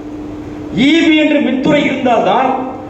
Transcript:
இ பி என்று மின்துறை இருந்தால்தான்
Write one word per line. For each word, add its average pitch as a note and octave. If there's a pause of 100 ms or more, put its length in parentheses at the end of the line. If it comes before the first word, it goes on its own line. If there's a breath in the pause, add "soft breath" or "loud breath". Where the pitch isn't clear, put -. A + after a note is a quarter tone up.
(760)
இ D#4
பி D#4
என்று D4
மின்துறை C#4
இருந்தால்தான் A3+ (440)